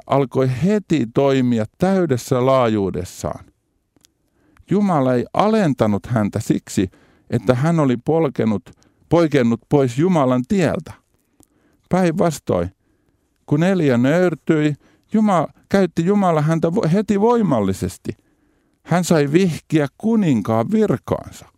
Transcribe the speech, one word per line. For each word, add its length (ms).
alkoi 440
heti 500
toimia 500
täydessä 680
laajuudessaan. 960
Jumala 440
ei 180
alentanut 760
häntä 340
siksi, 480
että 240
hän 260
oli 160
polkenut, 640
poikennut 600
pois 300
Jumalan 500
tieltä. 440
Päinvastoin, 840
kun 160
Elia 360
nöyrtyi, 760
Jumala, 360
käytti 360
Jumala 380
häntä 260
vo-, 240
heti 280
voimallisesti. 880
Hän 220
sai 280
vihkiä 540
kuninkaan 760
virkaansa. 760